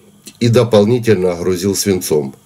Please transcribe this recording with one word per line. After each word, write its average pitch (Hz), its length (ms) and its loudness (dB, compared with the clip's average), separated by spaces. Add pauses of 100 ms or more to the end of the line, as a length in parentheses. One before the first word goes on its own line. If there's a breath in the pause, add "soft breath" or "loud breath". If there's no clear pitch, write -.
(400)
и 120 80 2
дополнительно 110 840 2
огрузил 90 440 -4
свинцом, 76 580 -2 (100)